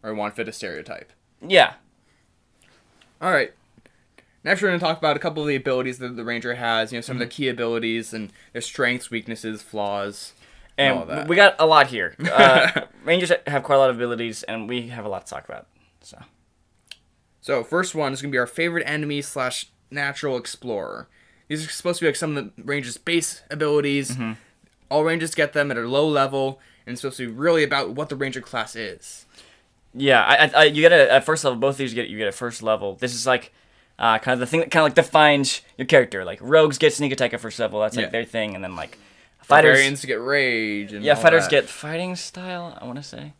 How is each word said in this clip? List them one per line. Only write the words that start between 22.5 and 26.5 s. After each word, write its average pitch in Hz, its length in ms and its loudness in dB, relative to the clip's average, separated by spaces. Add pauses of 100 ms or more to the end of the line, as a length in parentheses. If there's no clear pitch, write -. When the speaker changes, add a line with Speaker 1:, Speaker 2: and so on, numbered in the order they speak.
Speaker 1:
the 113 80 -20
Rangers' 127 340 -6
base - 520 -2
abilities. 143 640 0
Speaker 2:
Mm-hmm. 117 220 -6 (560)
Speaker 1:
All 151 140 2
Rangers 165 320 -2
get 147 180 0
them 143 180 0
at 117 60 -2
a 117 100 -4
low 143 200 2
level, 135 520 0 (260)